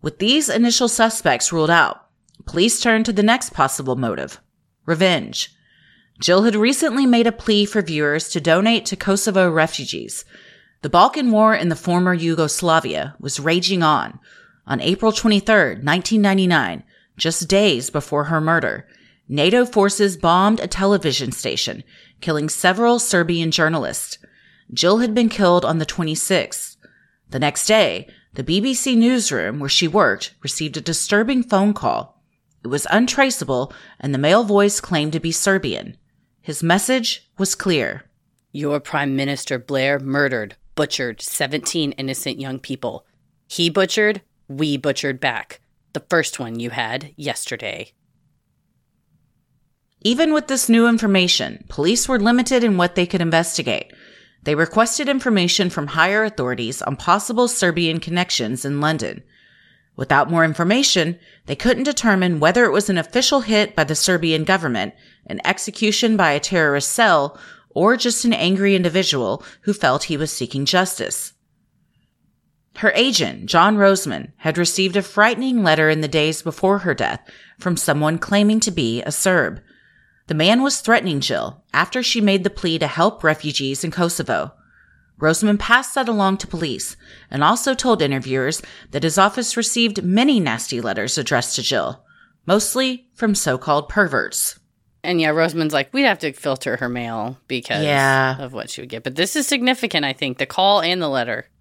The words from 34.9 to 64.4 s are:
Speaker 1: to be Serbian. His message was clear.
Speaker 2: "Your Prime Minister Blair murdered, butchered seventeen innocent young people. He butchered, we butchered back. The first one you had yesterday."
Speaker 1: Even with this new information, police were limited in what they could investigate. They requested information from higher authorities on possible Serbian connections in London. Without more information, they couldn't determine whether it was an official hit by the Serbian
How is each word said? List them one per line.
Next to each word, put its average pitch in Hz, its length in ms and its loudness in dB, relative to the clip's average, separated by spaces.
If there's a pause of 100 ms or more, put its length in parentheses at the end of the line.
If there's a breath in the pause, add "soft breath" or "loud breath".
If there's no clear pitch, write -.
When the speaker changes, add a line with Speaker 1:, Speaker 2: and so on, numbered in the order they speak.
Speaker 1:
to 160 60 -2
be 165 120 -4
Serbian. 160 640 -2 (460)
His 151 200 -8
message 214 720 0
was 190 180 -2
clear. 131 480 -2 (480)
Speaker 2:
"Your 147 280 -4
Prime 143 360 -4
Minister 135 440 -4
Blair 139 400 -2
murdered, 135 560 -2 (200)
butchered 127 460 -4
seventeen 147 720 -4
innocent 135 460 -8
young 135 200 -8
people. - 460 -10 (420)
He 170 220 0
butchered, 196 520 0 (260)
we 143 280 -2
butchered 135 440 -4
back. - 420 -4 (320)
The 147 160 -8
first 165 300 0
one 117 200 -8
you 117 120 -8
had 123 440 -6
yesterday." 113 800 -8 (2000)
Speaker 1:
Even 285 320 2
with 294 140 0
this 262 200 -2
new 233 200 6
information, 190 840 2
police 180 400 0
were 254 100 2
limited 240 440 2
in 214 120 4
what 180 200 2
they 185 100 2
could 175 160 -2
investigate. 165 720 -2 (500 soft breath)
They 151 120 0
requested 226 520 0
information 208 600 2
from 160 180 -6
higher 185 360 2
authorities 123 580 -4
on 135 140 -4
possible 214 520 0
Serbian 170 520 0
connections 160 640 -4
in 143 160 -4
London. 147 400 -4 (760 soft breath)
Without 147 360 0
more 165 120 2
information, 175 760 0 (260 soft breath)
they 139 100 -6
couldn't 247 280 0
determine 190 560 0
whether 180 260 4
it 240 60 2
was 202 180 0
an 190 80 2
official 254 440 0
hit 214 340 2
by 160 80 2
the 147 100 -2
Serbian 160 500 0